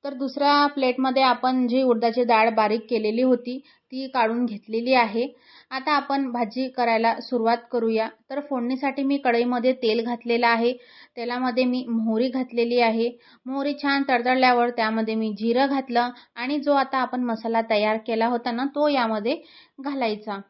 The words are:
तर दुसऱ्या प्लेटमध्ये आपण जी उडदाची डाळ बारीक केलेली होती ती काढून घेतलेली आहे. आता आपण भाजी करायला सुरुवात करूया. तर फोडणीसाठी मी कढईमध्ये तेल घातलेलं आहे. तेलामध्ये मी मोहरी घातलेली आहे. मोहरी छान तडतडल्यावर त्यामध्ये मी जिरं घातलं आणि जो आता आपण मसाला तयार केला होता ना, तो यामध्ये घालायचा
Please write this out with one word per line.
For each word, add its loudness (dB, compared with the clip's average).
तर -8
दुसऱ्या 2
प्लेटमध्ये 0
आपण 2
जी 2
उडदाची 2
डाळ 4
बारीक 0
केलेली 0
होती 0
ती -12
काढून 0
घेतलेली -2
आहे. 2
आता -4
आपण 0
भाजी -4
करायला 2
सुरुवात 0
करूया. 0
तर -6
फोडणीसाठी -4
मी 0
कढईमध्ये 0
तेल 0
घातलेलं -2
आहे. 2
तेलामध्ये -2
मी -2
मोहरी 0
घातलेली -2
आहे. 2
मोहरी -4
छान 0
तडतडल्यावर 4
त्यामध्ये -2
मी -2
जिरं 2
घातलं -2
आणि -4
जो 0
आता 2
आपण -2
मसाला -2
तयार 2
केला 0
होता -2
ना, -4
तो 0
यामध्ये 0
घालायचा -4